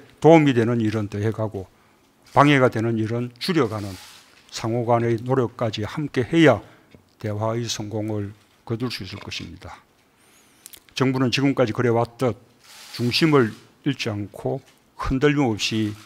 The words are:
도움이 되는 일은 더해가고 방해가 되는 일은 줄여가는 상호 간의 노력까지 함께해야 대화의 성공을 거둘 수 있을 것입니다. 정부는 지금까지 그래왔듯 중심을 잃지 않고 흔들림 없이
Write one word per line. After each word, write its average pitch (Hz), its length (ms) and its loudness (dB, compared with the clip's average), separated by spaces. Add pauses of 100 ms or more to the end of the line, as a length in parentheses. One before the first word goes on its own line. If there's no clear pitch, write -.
(200)
도움이 151 360 8
되는 117 260 2
일은 107 280 -2
더해가고 104 580 -4 (680)
방해가 139 360 6
되는 113 280 -2
일은 117 400 -4
줄여가는 110 500 -2 (600)
상호 117 360 -4
간의 117 360 2
노력까지 123 640 -2
함께해야 135 760 0 (580)
대화의 110 460 -4
성공을 107 680 -6 (320)
거둘 120 240 -4
수 - 140 -10
있을 98 160 -12
것입니다. - 580 -14 (1160)
정부는 131 360 2
지금까지 131 420 0
그래왔듯 120 640 0 (600)
중심을 123 580 2 (300)
잃지 131 260 -4
않고 107 520 -6 (360)
흔들림 143 440 0
없이 110 520 -2 (120)